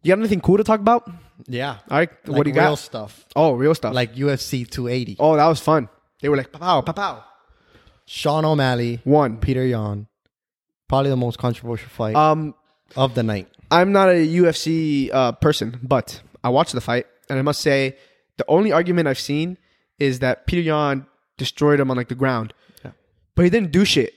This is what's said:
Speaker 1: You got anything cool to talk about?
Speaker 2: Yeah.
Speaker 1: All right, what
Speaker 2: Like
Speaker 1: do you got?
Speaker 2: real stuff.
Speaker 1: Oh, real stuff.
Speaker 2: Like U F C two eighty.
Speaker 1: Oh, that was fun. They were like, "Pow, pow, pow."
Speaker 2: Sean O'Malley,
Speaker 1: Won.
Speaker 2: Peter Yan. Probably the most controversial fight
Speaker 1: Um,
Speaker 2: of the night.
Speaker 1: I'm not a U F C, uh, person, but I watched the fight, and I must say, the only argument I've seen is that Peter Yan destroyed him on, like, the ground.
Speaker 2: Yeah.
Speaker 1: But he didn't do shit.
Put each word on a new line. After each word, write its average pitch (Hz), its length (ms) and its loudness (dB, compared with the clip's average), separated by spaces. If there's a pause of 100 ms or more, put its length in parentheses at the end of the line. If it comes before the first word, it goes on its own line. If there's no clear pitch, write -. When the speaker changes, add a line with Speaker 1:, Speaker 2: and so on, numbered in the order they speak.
Speaker 1:
You 160 100 0
got 208 60 2
anything 208 220 0
cool 190 160 4
to 214 60 2
talk 220 160 2
about? 226 300 0 (380)
Speaker 2:
Yeah. 127 300 -6 (120)
Speaker 1:
All 139 80 -2
right, 170 120 0 (160)
what 143 120 -6
Speaker 2:
Like 147 60 2
Speaker 1:
do 151 80 0
you 131 40 -4
got? 165 120 4
Speaker 2:
real 151 80 2
stuff. - 500 -14 (100)
Speaker 1:
Oh, 151 180 4
real 139 200 2
stuff. 120 220 -4
Speaker 2:
Like 120 220 -2
U 143 120 0
F 131 120 -2
C 123 240 -6
two 123 220 -8
eighty. 120 320 -6
Speaker 1:
Oh, 156 160 4
that 147 120 4
was 160 120 2
fun. 151 300 0 (320)
They 139 80 -2
were 143 80 2
like, 131 140 -6
"Pow, 160 300 0
pow, 165 120 -6
pow." 160 300 -8 (840)
Speaker 2:
Sean 151 400 -2
O'Malley, 123 600 0
Speaker 1:
Won. 135 320 2
Speaker 2:
Peter 127 280 -2
Yan. 107 420 -4 (800)
Probably 139 220 0
the 131 80 0
most 120 220 -4
controversial 117 500 -6
fight 110 260 -6
Speaker 1:
Um, 156 380 2 (420)
Speaker 2:
of 131 200 0
the 123 80 0
night. 104 240 -4 (240)
Speaker 1:
I'm 180 200 4
not 196 180 6
a 175 140 4
U 170 240 2
F 156 80 2
C, 151 560 -2
uh, 127 200 0
person, 127 500 -2
but 127 400 -4 (220)
I 120 60 -2
watched 143 240 0
the 120 80 -6
fight, 123 260 -4 (220)
and 135 100 -4
I - 20 -2
must 143 200 -2
say, 135 340 0 (420)
the - 120 -6
only 190 240 2
argument 170 340 2
I've 160 120 -2
seen 160 380 -6 (420)
is 131 200 -2
that 127 260 -2
Peter 175 160 -2
Yan 147 460 -2 (300)
destroyed 143 420 0
him 131 100 0
on, 127 60 -2
like, 123 140 -6
the 123 60 -6
ground. 123 380 -2 (300)
Speaker 2:
Yeah. - 80 -18 (440)
Speaker 1:
But 175 100 4
he 175 40 4
didn't 196 220 0
do 185 140 4
shit. - 320 0